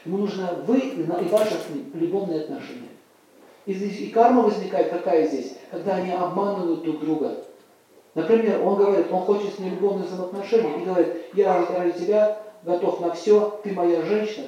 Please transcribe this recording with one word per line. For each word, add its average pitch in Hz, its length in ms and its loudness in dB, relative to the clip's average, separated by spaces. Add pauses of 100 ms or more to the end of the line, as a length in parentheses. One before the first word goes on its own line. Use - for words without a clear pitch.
Ему 185 140 -4
нужна 185 340 -2 (140)
вы 254 120 4
и 175 260 -2
на-, 180 160 -2
и 175 80 -2
ваши 214 260 2
с 160 200 -8
ним - 200 -10
любовные 170 480 -2
отношения. 127 460 -12 (760)
И 196 80 -6
здесь 190 280 -6
и - 100 -6
карма 233 320 4
возникает 190 480 0
какая 170 360 0
здесь, 131 280 -6 (160)
когда 185 260 -4
они 180 160 -4
обманывают 180 680 -2
друг 151 180 -4
друга. 147 420 -2 (720)
Например, 214 480 2
он 196 140 2
говорит, 190 340 4
он 180 120 0
хочет 202 320 0
с - 40 -12
ней 185 120 -6
любовных 190 360 0
взаимоотношений 185 760 0
и - 20 -6
говорит: 180 300 2 (180)
«Я 185 340 4
ради 175 320 -2
тебя 214 440 2 (200)
готов 175 380 0
на 170 120 -2
все, 208 520 4
ты 196 80 -4
моя 170 300 2
женщина, 214 460 -2